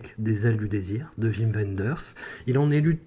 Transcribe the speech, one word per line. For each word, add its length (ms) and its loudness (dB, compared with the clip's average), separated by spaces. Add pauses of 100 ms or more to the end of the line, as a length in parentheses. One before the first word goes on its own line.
(180)
des 280 2
Ailes 100 4
du 120 -2
désir 500 -4
de 100 0
Wim 260 2
Wenders. 600 -4 (320)
Il 120 2
en 120 4
élude 360 4